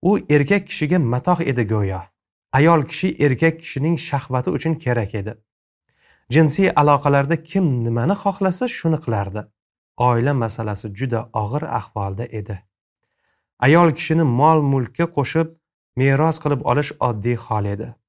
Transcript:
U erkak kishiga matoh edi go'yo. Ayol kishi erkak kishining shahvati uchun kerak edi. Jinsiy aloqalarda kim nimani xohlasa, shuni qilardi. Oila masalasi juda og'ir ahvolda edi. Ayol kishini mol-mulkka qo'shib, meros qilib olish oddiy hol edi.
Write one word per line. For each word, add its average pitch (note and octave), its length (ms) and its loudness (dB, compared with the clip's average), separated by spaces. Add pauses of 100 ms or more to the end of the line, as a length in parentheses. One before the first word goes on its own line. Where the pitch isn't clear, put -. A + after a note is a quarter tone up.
U F3+ 80 2 (180)
erkak D3+ 380 2
kishiga D#3 320 -2
matoh C3+ 420 0
edi B2 240 0
go'yo. G2 360 -2 (520)
Ayol D#3 320 6
kishi - 240 -4 (100)
erkak D3+ 400 2
kishining D#3 400 -4
shahvati B2+ 520 -4
uchun D#3+ 240 -2
kerak A#2+ 400 -2
edi. G2+ 180 -6 (1000)
Jinsiy D#3 400 4
aloqalarda C#3+ 720 2
kim G3 220 -2 (140)
nimani A#2 440 0
xohlasa, F#3+ 460 -2
shuni D#3+ 320 -2
qilardi. G#2 420 -4 (560)
Oila B2 360 2
masalasi A2 600 -4
juda A#2 260 -4 (100)
og'ir A2 360 -4
ahvolda G#2 600 -6
edi. G2+ 300 -10 (1040)
Ayol E3 300 6
kishini D#3+ 340 0
mol-mulkka C#3 800 2
qo'shib, D#3+ 420 -2 (480)
meros C#3 420 2
qilib C#3+ 260 -2
olish C#3 260 0 (100)
oddiy A#2+ 360 -2
hol G#2+ 300 -4
edi. G2+ 220 -6 (200)